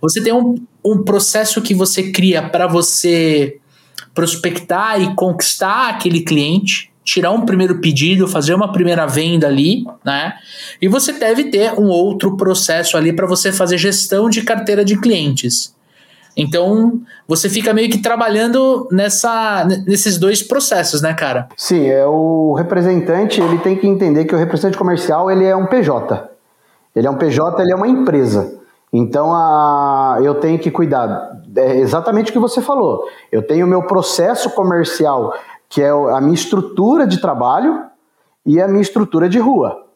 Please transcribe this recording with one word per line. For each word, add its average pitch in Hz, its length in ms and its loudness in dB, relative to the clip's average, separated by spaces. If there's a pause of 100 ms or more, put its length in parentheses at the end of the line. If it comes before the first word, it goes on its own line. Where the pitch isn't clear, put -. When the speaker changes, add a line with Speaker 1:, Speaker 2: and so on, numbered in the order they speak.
Speaker 1:
Você 160 220 -2
tem 226 100 0
um, 240 220 2 (280)
um 202 200 2
processo 202 580 0
que - 140 -2
você 190 360 -2
cria 180 300 2
pra 170 260 -2
você 165 920 0 (560)
prospectar 175 840 -2
e 190 160 -2
conquistar 190 760 -2
aquele 170 320 -2
cliente, 165 680 0 (140)
tirar 175 260 0
um 226 120 0
primeiro 185 360 0
pedido, 170 480 2
fazer 160 280 -2
uma 196 180 0
primeira 170 340 0
venda 156 400 0
ali, 143 380 2 (180)
né? 143 300 -4 (480)
E 185 80 2
você 269 240 0
deve 247 320 0
ter 220 340 0
um 208 100 4
outro 190 500 0
processo 175 580 0
ali 160 160 2
pra 175 140 -2
você 185 260 -2
fazer 185 240 0
gestão 196 540 0
de 220 100 0
carteira 208 420 0
de 202 160 2
clientes. 147 800 -2 (580)
Então, 208 680 0 (260)
você 226 220 0
fica 214 240 -2
meio 220 160 2
que 220 80 0
trabalhando 233 920 0
nessa, 208 760 0
n-, 190 200 -2
nesses 196 300 0
dois 196 260 0
processos, 202 600 -2
né, 160 100 0
cara? 127 420 -4
Speaker 2:
Sim, 165 320 0
é, 135 200 2
o 160 480 2
representante, 175 880 0
ele 170 160 2
tem 190 180 0
que 190 100 0
entender 180 380 2
que 160 100 -2
o 165 40 2
representante 170 400 0
comercial, 180 520 0
ele 190 140 4
é 190 100 2
um 190 120 -2
P 247 160 2
J. 123 480 -2 (640)
Ele 117 120 2
é 139 40 0
um 135 60 -4
P 151 140 0
J, 170 320 -2
ele 180 100 2
é 185 40 0
uma 202 120 0
empresa. 143 680 2 (320)
Então, 123 440 0
a, 143 880 2
eu 143 140 2
tenho 160 220 0
que 160 120 -2
cuidar, 131 600 -2 (240)
é 131 220 2
exatamente 170 540 0
o - 20 -12
que 254 60 0
você 233 240 0
falou. 247 420 -2 (260)
Eu 110 120 0
tenho 160 240 0
o - 20 2
meu 180 140 2
processo 190 640 -2
comercial, 165 840 0 (340)
que - 140 -2
é 143 100 2
o, 143 160 0
a 131 140 0
minha 147 100 4
estrutura 202 720 0
de 180 140 0
trabalho 156 640 0 (640)
e 156 160 4
a 196 60 2
minha 196 120 2
estrutura 190 480 0
de 196 100 2
rua 220 460 0 (120)